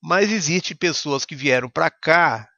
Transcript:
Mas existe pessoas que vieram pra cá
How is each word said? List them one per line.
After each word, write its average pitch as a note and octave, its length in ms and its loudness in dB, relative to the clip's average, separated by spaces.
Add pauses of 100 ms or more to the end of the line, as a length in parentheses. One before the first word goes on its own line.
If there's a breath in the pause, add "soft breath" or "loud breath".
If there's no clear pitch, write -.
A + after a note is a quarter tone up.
Mas F#3 300 2
existe F3 460 -2
pessoas D3 480 -2
que - 100 -16
vieram C3 340 0
pra D#3+ 220 0
cá D#3 680 0